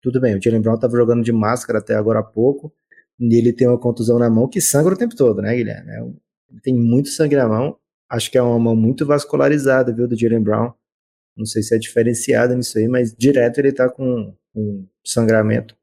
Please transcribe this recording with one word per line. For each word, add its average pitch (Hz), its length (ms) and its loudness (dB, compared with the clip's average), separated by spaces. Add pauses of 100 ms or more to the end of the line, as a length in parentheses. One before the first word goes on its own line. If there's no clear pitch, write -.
tudo 127 180 0
bem, 113 160 2
o 98 60 -4
Jaylen 113 200 2
Brown 113 160 0
tava 120 180 -2
jogando 120 260 2
de 117 80 -2
máscara 113 480 -2
até - 160 -4
agora 110 260 0
há 107 40 -8
pouco, 139 500 -2 (460)
e 117 160 2
ele 117 160 4
tem 123 160 2
uma 120 100 2
contusão 120 400 0
na 117 120 2
mão 117 180 2
que 190 120 -4
sangra 160 340 2
o 185 40 -8
tempo 233 160 -4
todo, 107 280 2
né, 107 120 -2
Guilherme? 107 380 -6
É 110 100 -12
um, 123 140 -14 (340)
ele - 120 -20
tem 127 120 -2
muito 123 360 2
sangue 143 260 0
na 131 100 2
mão, 113 320 -2 (320)
acho 117 180 -6
que - 80 -2
é 123 60 4
uma 120 160 2
mão 117 160 2
muito 120 320 0
vascularizada, 139 880 0
viu, 120 140 -2
do 120 100 -4
Jaylen 113 240 0
Brown. 107 300 -2 (640)
Não 110 100 -8
sei 107 160 -4
se 113 140 0
é - 20 0
diferenciada 120 760 0
nisso 120 200 -6
aí, 110 120 0
mas 123 260 -2
direto 120 440 2
ele 139 140 0
tá 127 160 0
com, 123 460 -6 (180)
com 104 340 -8 (200)
sangramento. 110 760 0